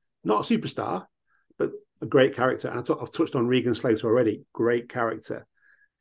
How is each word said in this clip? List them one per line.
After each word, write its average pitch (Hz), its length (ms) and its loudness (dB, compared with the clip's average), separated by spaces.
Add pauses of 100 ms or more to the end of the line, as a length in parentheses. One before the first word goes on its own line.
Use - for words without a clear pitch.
(240)
Not - 260 0
a 233 40 4
superstar, - 520 -6 (520)
but - 120 0 (300)
a 135 60 -8
great 135 280 6
character. 127 340 0
And 123 120 -6
I - 20 -10
t-, 156 180 0
I've 120 120 -10
touched - 220 -2
on 120 120 2
Regan 123 280 2
Slater 113 320 0
already. 113 360 2 (100)
Great 120 360 0
character. 113 580 -6 (540)